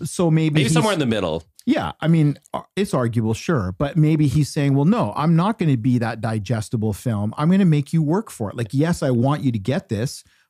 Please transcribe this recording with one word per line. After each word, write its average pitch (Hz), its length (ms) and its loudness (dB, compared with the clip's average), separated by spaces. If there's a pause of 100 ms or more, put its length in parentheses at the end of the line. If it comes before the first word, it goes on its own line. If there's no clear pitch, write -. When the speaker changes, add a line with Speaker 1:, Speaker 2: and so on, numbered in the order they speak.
Speaker 1:
so 170 260 -2
maybe 156 320 2
Speaker 2:
Maybe 226 60 2
somewhere 220 240 2
Speaker 1:
he's 165 100 0
Speaker 2:
in 127 60 0
the 113 60 0
middle. 87 300 -2 (200)
Speaker 1:
Yeah, 135 360 0
I 160 80 0
mean, 156 300 2 (140)
uh, - 100 -8 (140)
it's 196 160 -2
arguable, 117 400 0
sure. 104 460 -2
But 143 180 -2
maybe 151 300 4
he's 143 240 0
saying, 139 240 0
"Well, 139 100 2
no, 175 320 2
I'm 160 200 2
not 196 220 0
gonna 147 200 2
be 123 200 0
that 117 220 -4
digestible 110 720 -4
film. 107 460 -4
I'm 151 120 2
gonna 196 140 4
make 147 300 2
you 160 80 2
work 175 280 -2
for 104 200 -8
it. - 60 -14
Like, 113 180 -6
yes, 160 280 0
I 139 100 0
want 135 320 0
you 127 80 0
to 113 60 -4
get 123 300 -4
this, 113 360 -6 (240)